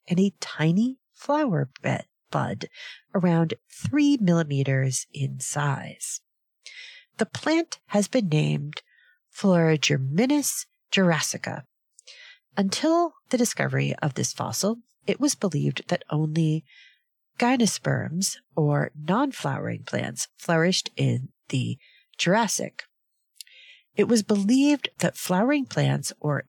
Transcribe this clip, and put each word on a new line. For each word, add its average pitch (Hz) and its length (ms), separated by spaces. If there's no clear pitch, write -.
and 175 100
a 196 220
tiny 190 580
flower 226 580
be-, 131 160
bud - 360
around 165 400
three 285 500
millimeters 139 920
in 135 280
size. - 800
The 220 80
plant - 640
has 208 200
been 208 220
named 147 500
Florigerminus 165 1300
jurassica. - 760
Until 311 560
the 254 80
discovery 139 680
of 139 120
this 123 180
fossil, 190 460
it 196 140
was 285 140
believed 143 540
that - 200
only 156 560
gymnosperms, 190 960
or 147 380
non-flowering 147 920
plants, - 520
flourished 170 600
in 131 320
the 120 300
Jurassic. - 680
It 196 140
was 220 140
believed 254 680
that - 180
flowering 247 500
plants, 143 540
or 147 280